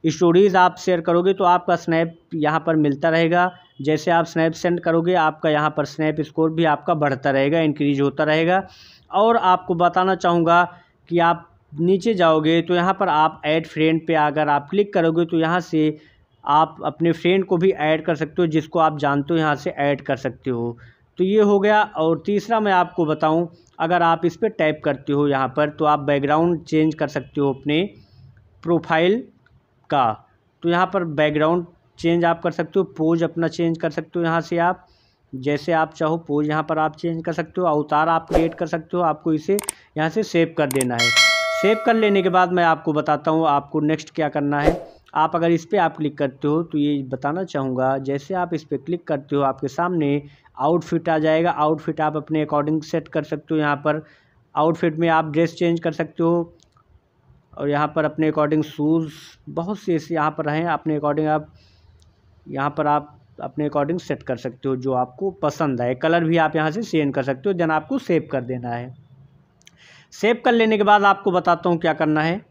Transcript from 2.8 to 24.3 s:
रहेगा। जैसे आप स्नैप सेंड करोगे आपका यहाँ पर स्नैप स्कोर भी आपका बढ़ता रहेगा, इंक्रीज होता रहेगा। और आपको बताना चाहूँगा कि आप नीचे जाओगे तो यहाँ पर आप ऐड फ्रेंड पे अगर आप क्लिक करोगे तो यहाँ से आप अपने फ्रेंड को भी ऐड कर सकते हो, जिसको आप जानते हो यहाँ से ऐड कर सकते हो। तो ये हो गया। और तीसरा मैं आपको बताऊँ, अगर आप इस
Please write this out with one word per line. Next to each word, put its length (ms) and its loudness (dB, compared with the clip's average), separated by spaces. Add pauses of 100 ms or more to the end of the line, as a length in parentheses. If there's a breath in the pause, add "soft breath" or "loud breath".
रहेगा। 400 2 (320 loud breath)
जैसे 280 0
आप 160 4
स्नैप 280 0
सेंड 260 -2
करोगे 360 0
आपका 340 0
यहाँ 200 2
पर 140 -4
स्नैप 380 -2
स्कोर 280 0
भी 160 0
आपका 300 0
बढ़ता 340 0
रहेगा, 300 2
इंक्रीज 400 0
होता 240 0
रहेगा। 380 2 (480 loud breath)
और 260 4
आपको 400 2
बताना 400 2
चाहूँगा 460 4 (460 loud breath)
कि 120 0
आप 280 0 (240)
नीचे 420 2
जाओगे 480 4
तो 120 0
यहाँ 200 2
पर 140 0
आप 380 2
ऐड 200 0
फ्रेंड 400 0
पे 100 0
अगर 320 2
आप 220 0
क्लिक 240 0
करोगे 300 2
तो 140 -2
यहाँ 240 0
से 340 0 (480 loud breath)
आप 400 2
अपने 280 0
फ्रेंड 320 0
को 120 0
भी 140 2
ऐड 340 0
कर 100 0
सकते 280 -4
हो, 60 2
जिसको 300 -2
आप 200 2
जानते 360 0
हो 40 2
यहाँ 180 2
से 160 -6
ऐड 300 -2
कर 160 -2
सकते 320 -8
हो। 260 -4 (420 soft breath)
तो 60 2
ये 160 2
हो 200 4
गया। 220 4
और 440 -2
तीसरा 340 0
मैं 120 0
आपको 340 0
बताऊँ, 420 0 (300 soft breath)
अगर 240 0
आप 220 2
इस 120 -2